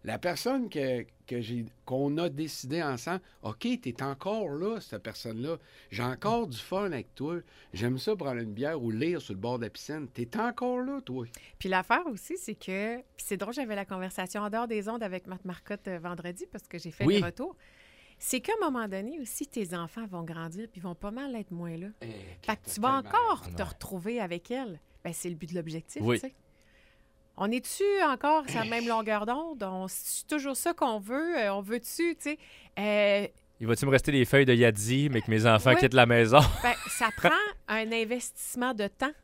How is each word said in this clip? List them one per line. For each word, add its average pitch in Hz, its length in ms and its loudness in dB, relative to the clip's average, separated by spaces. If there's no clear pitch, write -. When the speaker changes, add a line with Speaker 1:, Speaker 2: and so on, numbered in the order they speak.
Speaker 1:
La 113 120 -6
personne 233 540 -2
que, 131 340 -2
que 120 140 -4
j'ai, 117 260 -4
qu'on 139 340 0
a 175 100 0
décidé 147 560 -6
ensemble, « 147 360 -4
OK, 107 240 -8
t'es 120 200 -6
encore 180 460 -4
là, 185 320 -4
cette - 220 -12
personne-là. 117 540 -6
J'ai 110 140 -4
encore 208 420 0
du 123 100 -10
fun 190 300 -4
avec 143 300 -6
toi. 160 220 -6
J'aime 120 240 -2
ça 214 160 0
prendre 135 260 -4
une 110 140 -6
bière 143 260 -2
ou 117 120 -2
lire 151 280 -2
sur - 140 -10
le 95 60 -8
bord 120 180 -2
de 113 60 -4
la 104 60 -6
piscine. » 151 440 -10
T'es 120 240 -6
encore 247 420 -2
là, 269 240 -6
toi. 127 220 -6
Speaker 2:
Puis 190 100 -6
l'affaire 226 380 2
aussi, 302 320 -8
c'est 214 160 -10
que, 208 440 -6
puis 254 60 -16
c'est 196 100 -4
drôle, 196 160 -6
j'avais 247 220 -4
la 196 100 -4
conversation 185 580 -6
en 208 80 -4
dehors 233 180 -2
des 214 200 -4
ondes 226 140 -4
avec 185 240 -6
Matt 185 180 -12
Marcotte, 196 440 -8
euh, 180 100 -6
vendredi 175 520 -8
parce - 180 -16
que 175 100 -12
j'ai 160 140 -10
fait - 120 -4
Speaker 3:
Oui. 180 140 6
Speaker 2:
les 180 80 4
retours. 262 300 -8
C'est 254 200 -2
qu'à 392 120 -2
un - 20 2
moment 247 220 -2
donné 202 340 -6
aussi, 269 280 -8
tes 185 260 -6
enfants 175 320 -8
vont 180 160 -8
grandir 165 480 -8
puis 185 100 -16
vont 175 140 -8
pas 202 160 -8
mal 262 240 -8
être 214 160 -10
moins 170 260 -8
là. 180 120 -10
Speaker 1:
Eh, 233 40 -12
Speaker 2:
Fait 220 100 0
que - 160 -14
tu 208 80 -6
vas 262 220 4
Speaker 1:
tellement - 60 -12
Speaker 2:
encore 453 420 4
te 170 120 -8
Speaker 3:
Ouais. 160 60 -4
Speaker 2:
retrouver 196 520 -6
avec 175 320 -6
elle. 240 280 -6
Ben, 175 80 -6
c'est - 160 -6
le 175 60 -4
but 160 160 -10
de 180 60 -4
l'objectif, 165 480 -6
Speaker 3:
Oui. 233 160 4
Speaker 2:
tu 262 80 -8
sais. - 60 -14
On 208 120 2
est-tu - 320 -2
encore 294 480 4
sur - 80 -2
la 226 80 0
même 233 180 0
Speaker 1:
Eh. 233 40 0
Speaker 2:
longueur 214 360 0
d'onde ? 277 380 -4
On, 190 240 -4
c'est - 400 -6
toujours 277 300 -2
ça 339 180 0
qu'on 240 240 0
veut ? 277 400 -2
Euh, 202 160 2
on 202 60 -2
veut-tu, 240 560 -2
tu - 140 -18
sais, 302 80 -6
euh, 208 480 4
Speaker 3:
Il 113 80 -2
va-tu 117 180 4
me 135 60 6
rester 135 180 6
des 135 140 6
feuilles 139 200 6
de 127 100 6
Yadzi, 117 540 6
mais 120 140 2
que - 80 -4
mes 110 160 6
enfants 113 240 8
Speaker 2:
Oui. 123 60 10
Speaker 3:
quittent 127 180 6
la 123 120 12
maison ? 117 340 10
<laughs> - 240 4
Speaker 2:
Ben, 240 100 4
ça 220 280 0
prend - 120 4
un 220 240 -2
investissement 240 840 -2
de 202 140 -2
temps 277 240 -4